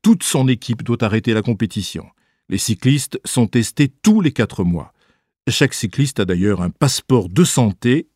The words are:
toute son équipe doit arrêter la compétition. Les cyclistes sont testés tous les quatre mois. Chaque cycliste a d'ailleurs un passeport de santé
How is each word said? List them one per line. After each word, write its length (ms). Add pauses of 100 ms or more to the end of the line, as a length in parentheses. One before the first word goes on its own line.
toute 220
son 220
équipe 360
doit 200
arrêter 300
la 80
compétition. 640 (440)
Les 80
cyclistes 680
sont 220
testés 420
tous 320
les 120
quatre 300
mois. 300 (560)
Chaque 260
cycliste 440
a 60
d'ailleurs 360
un 100
passeport 580
de 160
santé 720